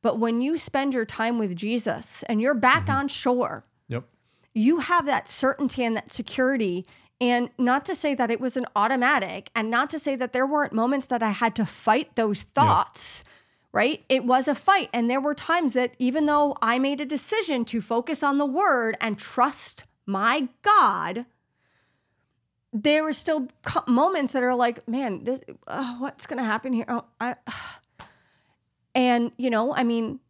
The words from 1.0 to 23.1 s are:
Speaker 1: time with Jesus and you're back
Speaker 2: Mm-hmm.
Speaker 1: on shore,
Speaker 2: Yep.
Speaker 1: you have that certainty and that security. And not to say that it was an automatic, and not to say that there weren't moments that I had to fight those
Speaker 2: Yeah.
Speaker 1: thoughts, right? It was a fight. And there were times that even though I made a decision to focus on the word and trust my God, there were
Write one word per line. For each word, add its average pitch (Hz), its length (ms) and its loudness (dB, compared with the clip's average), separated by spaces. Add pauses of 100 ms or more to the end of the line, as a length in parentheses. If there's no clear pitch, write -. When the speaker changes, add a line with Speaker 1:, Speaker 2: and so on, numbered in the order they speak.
Speaker 1:
time 233 320 -2
with 190 180 -2
Jesus 220 680 -4
and 220 180 -2
you're 269 100 2
back 254 360 4
Speaker 2:
Mm-hmm. 277 100 0
Speaker 1:
on 277 100 -2
shore, - 560 -2 (240)
Speaker 2:
Yep. 120 160 -6 (480)
Speaker 1:
you 262 280 4
have 339 260 0
that - 240 -2
certainty 269 520 -2
and 226 140 0
that - 160 -8
security. 226 720 -2 (380)
And 247 340 2
not 262 300 2
to 381 80 -4
say 294 200 0
that 233 160 0
it 226 80 0
was 247 200 -2
an 247 80 -4 (100)
automatic, 233 760 0
and 220 160 -2
not 254 200 0
to 311 80 -4
say 277 180 -2
that 240 180 -6
there 254 120 2
weren't 294 280 -2
moments 254 320 0
that 240 160 -2
I 220 80 2
had 220 260 0
to 220 80 2
fight - 520 0
those 214 280 0
Speaker 2:
Yeah. - 80 -20 (100)
Speaker 1:
thoughts, - 640 2 (480)
right? 240 380 0
It 262 160 2
was 254 200 4
a 294 80 2
fight. 381 380 2
And 233 180 0
there 269 160 2
were 294 80 0
times 320 380 0
that 247 260 0
even 262 280 2
though 294 340 4
I 233 180 2
made 277 220 0
a 294 60 -4 (100)
decision 330 560 0
to 233 80 -2
focus 247 420 -2
on 277 140 2
the 285 100 2 (160)
word 247 380 2
and 214 180 -4
trust - 680 -2 (180)
my 233 440 0 (120)
God, 226 640 2 (1500)
there 294 320 4
were 311 100 0